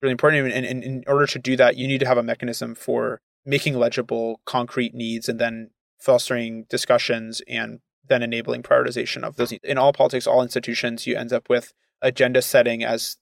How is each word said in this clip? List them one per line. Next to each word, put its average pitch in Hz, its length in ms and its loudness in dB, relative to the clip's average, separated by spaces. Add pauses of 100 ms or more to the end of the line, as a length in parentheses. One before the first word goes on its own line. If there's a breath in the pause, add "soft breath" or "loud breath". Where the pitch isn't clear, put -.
really 135 100 0
important. 139 400 4
And, 123 140 -2
and, - 0 -
and 127 180 -6
in 131 220 -8
order 143 220 4
to - 100 -6
do 131 200 0
that, 123 200 6
you 127 100 -4
need 135 120 0
to 131 80 2
have 127 100 4
a 120 60 2
mechanism 117 500 -6
for 120 480 -4 (240)
making 139 320 -2
legible 117 680 -2
concrete 120 500 -4
needs 113 340 -6
and 117 100 -6
then 113 300 -4 (300)
fostering 117 680 0
discussions 117 800 -2
and 113 320 -8 (280)
then 123 160 2
enabling 117 400 -4
prioritization 127 600 0
of - 120 -10
those 120 160 -2
needs. 110 120 -12
In 135 140 -2
all 139 160 4
politics, 127 320 0
all 123 160 4
institutions, 120 640 -4
you 120 100 -2
end 117 160 -6
up 123 160 -2
with 120 240 0 (300)
agenda 127 400 2
setting 117 420 2
as 117 380 -4